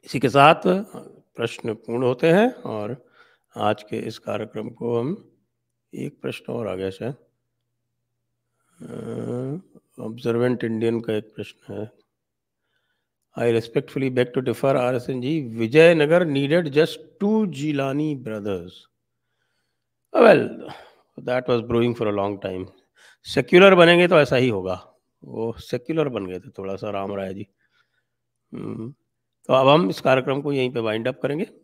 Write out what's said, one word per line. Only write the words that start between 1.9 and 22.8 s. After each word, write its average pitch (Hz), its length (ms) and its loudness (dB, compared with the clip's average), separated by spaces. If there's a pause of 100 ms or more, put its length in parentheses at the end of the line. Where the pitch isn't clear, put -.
होते 127 300 2
हैं 226 200 4
और 110 540 -10 (500)
आज 107 260 0
के 113 160 -10
इस 110 200 -10
कार्यक्रम 110 520 -10
को 120 300 -4
हम, 160 380 -8 (560)
एक 143 260 -12
प्रश्न - 320 -10
और 117 160 -8
आ 92 60 -6
गया 95 160 -6
शायद। 113 240 -10 (1600)
अ, - 120 -20 (1120)
observant 120 640 -2
Indian 113 360 -2
का 113 120 -6
एक 107 120 -4
प्रश्न - 500 -16
है। 107 160 -10 (1500)
"I 117 220 2
respectfully 131 580 -4
beg 123 200 0
to 131 100 -4
differ, 135 280 0
आरएसएन 127 440 -2
जी। 151 200 -4
विजयनगर 147 840 4
needed 143 380 0
just 151 340 0 (240)
two 214 240 0
Jilani 143 720 -4
brothers." 104 540 -8 (1500)
Well, 180 540 4 (500)
that 127 280 -4
was 120 220 0
brewing 120 280 0
for 110 160 -4
a - 40 -4
long 101 280 -4
time. 92 200 -8 (560)